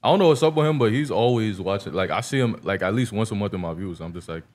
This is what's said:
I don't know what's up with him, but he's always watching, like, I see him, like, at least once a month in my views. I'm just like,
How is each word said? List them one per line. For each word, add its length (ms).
I 80
don't 80
know 100
what's 140
up 120
with 120
him, 120
but 140
he's 180
always 500
watching, 320
like, 180
I 120
see 180
him, 220
like, 200
at 120
least 180
once 180
a 40
month 200
in 60
my 140
views. 260
I'm 120
just 160
like, 140